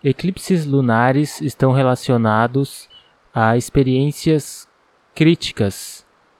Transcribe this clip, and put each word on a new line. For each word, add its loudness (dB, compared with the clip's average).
Eclipses -2
lunares 0
estão 0
relacionados 0
a 2
experiências 0
críticas -2